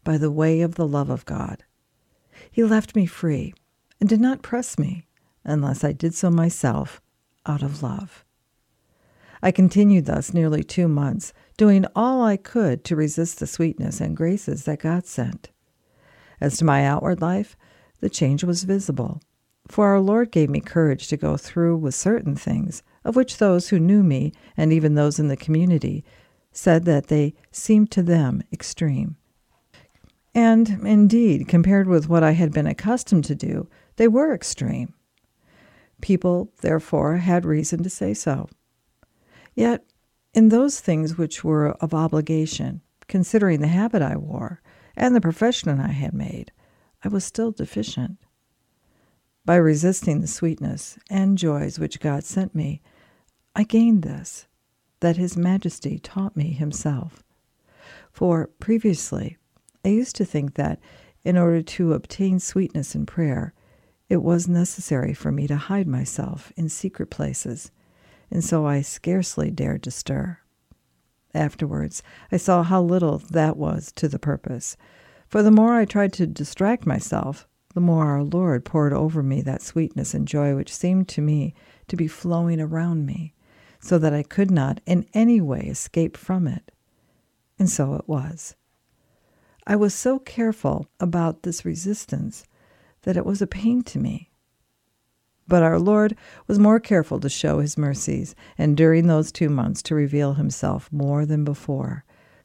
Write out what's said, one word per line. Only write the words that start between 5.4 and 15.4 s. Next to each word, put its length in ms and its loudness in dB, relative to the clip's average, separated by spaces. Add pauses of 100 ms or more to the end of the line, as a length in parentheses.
unless 400 -2
I 100 0
did 200 -4
so 160 0
myself 720 0 (460)
out 160 -4
of 180 -6
love. 420 -10 (1200)
I 60 4
continued 540 4
thus 280 -4
nearly 300 2
two 240 0
months, 460 -2 (240)
doing 280 6 (120)
all 260 2
I 140 2
could 480 -2
to 100 -2
resist 460 -2
the 40 -6
sweetness 540 -4
and 160 -4
graces 480 -4
that 160 -4
God 260 -2
sent. 460 -8 (880)